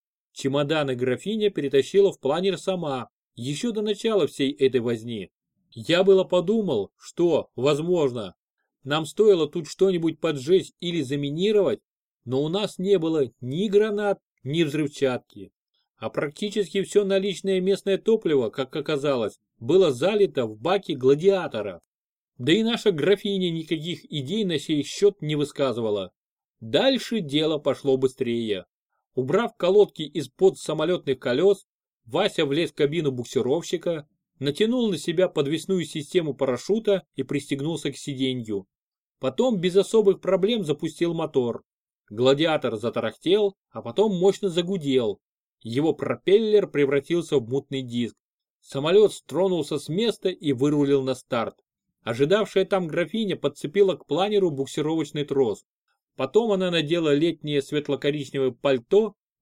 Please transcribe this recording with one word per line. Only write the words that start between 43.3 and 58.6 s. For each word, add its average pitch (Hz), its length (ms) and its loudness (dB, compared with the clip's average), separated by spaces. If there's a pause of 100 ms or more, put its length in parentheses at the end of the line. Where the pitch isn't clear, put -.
а - 100 -12
потом 190 340 0
мощно 190 340 2
загудел. 147 720 0 (420)
Его 143 320 0
пропеллер 196 760 2
превратился 143 720 0
в 117 120 -2
мутный 135 320 -4
диск. 120 340 -4 (460)
Самолёт 175 520 2
стронулся 170 640 -2
с - 100 -14
места 202 400 -2
и 160 240 -2
вырулил 139 500 2
на 131 120 -2
старт. 113 400 -6 (480)
Ожидавшая 185 600 0
там 185 220 -2
графиня 170 480 -4
подцепила 147 600 0
к - 100 -18
планеру 190 460 0
буксировочный 147 760 -4
трос. 139 400 -2 (500)
Потом 220 360 0
она 185 200 0
надела 165 420 0
летнее 151 480 0
светло-коричневое 143 920 -2
пальто 143 640 0 (260)